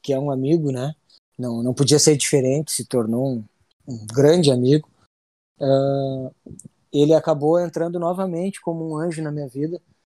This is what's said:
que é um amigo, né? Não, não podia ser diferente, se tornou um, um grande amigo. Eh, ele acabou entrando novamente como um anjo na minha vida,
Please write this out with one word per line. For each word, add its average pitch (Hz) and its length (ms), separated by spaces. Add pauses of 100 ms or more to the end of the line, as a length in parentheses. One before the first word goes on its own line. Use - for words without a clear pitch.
que 143 100
é 131 60
um 143 120
amigo, 139 400
né? 131 240 (440)
Não, 117 240
não 123 120
podia 143 240
ser 151 180
diferente, 135 560
se 117 120
tornou 120 420
um, 120 180 (440)
um 110 180
grande 143 440
amigo. 131 380 (720)
Eh, 135 720 (600)
ele 147 220
acabou 156 440
entrando 170 400
novamente 180 600
como 165 280
um 156 80
anjo 160 260
na 147 100
minha 147 160
vida, 156 320 (340)